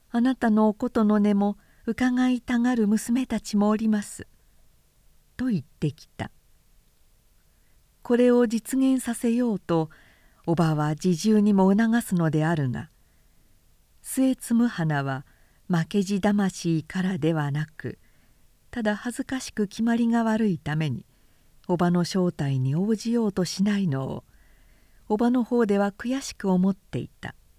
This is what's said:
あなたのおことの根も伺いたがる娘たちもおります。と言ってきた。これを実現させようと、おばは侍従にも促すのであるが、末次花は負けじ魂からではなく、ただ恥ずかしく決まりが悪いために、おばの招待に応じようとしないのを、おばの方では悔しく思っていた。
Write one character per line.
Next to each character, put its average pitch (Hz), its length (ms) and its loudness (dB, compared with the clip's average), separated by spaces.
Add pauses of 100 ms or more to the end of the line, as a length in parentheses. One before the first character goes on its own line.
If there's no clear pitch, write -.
(100)
あ 233 100 0
な 254 160 2
た 233 140 0
の 214 180 4
お 208 60 0
こ 247 160 -4
と 226 140 2
の 214 140 4
根 208 160 2
も 202 240 0 (280)
伺 254 420 0
い 247 120 0
た 240 180 -2
が 247 160 2
る 220 120 2
娘 233 400 0
た 220 140 -4
ち - 160 -6
も 208 120 4
お 214 80 2
り 220 120 -2
ま 214 140 0
す。 - 240 -14 (1080)
と 254 100 -4
言 196 140 0
っ - 20 -10
て - 300 -6
き - 160 -20
た。 - 220 -10 (1700)
こ 240 140 0
れ 247 140 6
を 240 160 6
実 226 320 -2
現 262 240 2
さ 240 120 -6
せ 233 180 -2
よ 240 220 0
う 180 40 -4
と、 160 320 -2 (560)
お 170 80 0
ば 160 200 2
は 151 220 -2
侍 180 180 0
従 214 260 2
に 208 140 4
も 190 160 4
促 226 300 2
す - 140 -6
の 165 160 2
で 156 140 0
あ 170 100 0
る 139 160 -2
が、 - 200 -8 (1120)
末 262 340 0
次 233 320 0
花 156 340 -2
は 135 220 -6 (440)
負 165 180 0
け 208 160 0
じ 190 180 -2
魂 190 600 0
か 185 200 -6
ら 185 160 -2
で 156 140 0
は 147 180 -2
な 151 160 -4 (100)
く、 - 220 -12 (720)
た 240 120 -8
だ 208 140 0
恥 240 220 -10
ず 269 60 -4
か 254 160 -8
し - 100 -14
く 208 160 -4
決 - 160 -6
ま 233 140 0
り 233 120 0
が 233 160 0
悪 220 240 0
い 170 100 0
た 147 180 -6
め 156 140 -2
に、 - 160 -8 (600)
お 175 100 0
ば 175 120 2
の 175 100 2
招 180 360 -2
待 139 220 -2
に 131 180 0
応 208 180 0
じ 226 180 -6
よ 233 140 0
う 196 60 -2
と 180 140 -2
し - 160 -4
な 202 160 0
い 196 80 0
の 135 220 -4
を、 - 160 -10 (840)
お 214 60 0
ば 240 140 2
の 247 120 2
方 240 220 2
で 202 140 0
は 202 140 0
悔 262 280 -6
し - 140 -12
く 196 160 -4
思 185 200 4
っ 190 40 0
て - 240 -10
い 156 100 -8
た。 - 260 -16 (240)